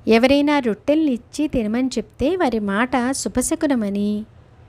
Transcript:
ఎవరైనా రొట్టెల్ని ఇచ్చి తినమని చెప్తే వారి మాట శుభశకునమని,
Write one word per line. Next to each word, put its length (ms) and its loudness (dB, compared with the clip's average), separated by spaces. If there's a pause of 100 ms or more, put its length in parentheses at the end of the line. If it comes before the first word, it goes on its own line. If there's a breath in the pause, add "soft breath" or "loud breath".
ఎవరైనా 500 4
రొట్టెల్ని 540 0
ఇచ్చి 360 -4
తినమని 400 -2
చెప్తే 480 -2
వారి 220 0
మాట 540 0
శుభశకునమని, 1120 -2 (420 soft breath)